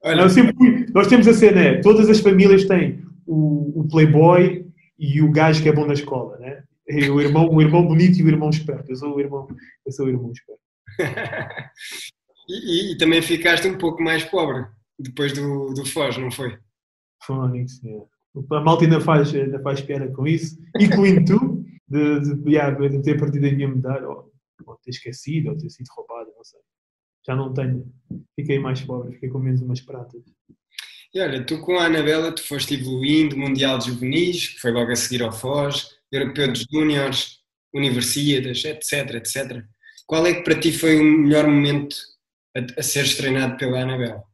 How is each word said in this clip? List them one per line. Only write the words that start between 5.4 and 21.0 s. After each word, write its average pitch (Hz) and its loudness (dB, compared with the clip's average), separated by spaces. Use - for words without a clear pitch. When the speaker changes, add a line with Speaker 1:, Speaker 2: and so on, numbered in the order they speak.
Speaker 2:
que 156 4
é 147 4
bom 147 0
na 143 0
escola, 127 -8
né? 131 -16
E 143 0
o 143 2
irmão, 156 2
o 160 6
irmão 165 4
bonito 170 4
e 165 2
o 156 4
irmão 151 2
esperto. 131 -6
Eu 127 -10
sou 143 -8
o 143 -4
irmão, 139 -8
eu 139 -12
sou 135 -4
o - -2
irmão 120 -6
esperto. - -20
Speaker 1:
<laughs> - -8
E, 185 -10
e, 190 -4
e - -10
também 165 2
ficaste 165 0
um 185 -4
pouco 165 -4
mais 160 -2
pobre 143 -4
depois 135 -6
do, 139 -6
do 139 -8
Foz, 139 -4
não 127 -8
foi? 120 -10
Speaker 2:
Fónix, 127 -6
é. 107 -14
A 151 -2
malta 160 4
ainda 156 4
faz, 147 2
ainda 135 -4
faz 135 -6
piada 135 -8
com 131 -8
isso, - -4
incluindo 190 4